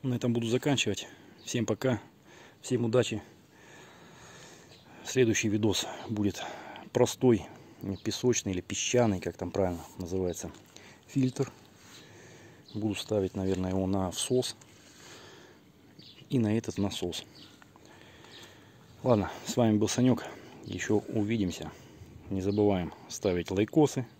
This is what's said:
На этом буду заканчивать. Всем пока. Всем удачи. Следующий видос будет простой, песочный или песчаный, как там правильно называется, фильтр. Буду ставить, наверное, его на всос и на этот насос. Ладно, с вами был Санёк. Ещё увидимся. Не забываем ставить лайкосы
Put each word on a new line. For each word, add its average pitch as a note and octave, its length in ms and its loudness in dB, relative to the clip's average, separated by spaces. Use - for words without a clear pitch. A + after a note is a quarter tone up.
На B2+ 120 0
этом A#2+ 180 0
буду A#2 160 0
заканчивать. B2 580 0
Всем A#2+ 200 0
пока. A2 360 0
Всем A#2+ 240 0
удачи. A2+ 380 2
Следующий A2+ 440 4
видос G#2+ 380 2
будет G#2 340 -2
простой, A#2 540 4
песочный A2 500 0
или F2+ 80 -2
песчаный, G#2+ 600 0
как F2 160 -6
там F2+ 140 -6
правильно F2+ 340 0
называется, F2+ 520 -4
фильтр. C3 460 -2
Буду G#2+ 220 -2
ставить, G2+ 420 0
наверное, F#2+ 340 0
его F#2+ 160 0
на F#2+ 240 0
всос - 460 -2
и C3+ 80 2
на G#2+ 180 2
этот A2+ 220 -4
насос. F#2+ 460 -4
Ладно, A2 280 4
с - 100 -4
вами A2+ 200 6
был G#2 120 2
Санёк. B2 360 2
Ещё G#2 340 -2
увидимся. G#2 640 -2
Не F#2+ 100 -2
забываем G2+ 540 2
ставить F2+ 420 0
лайкосы A#2 560 2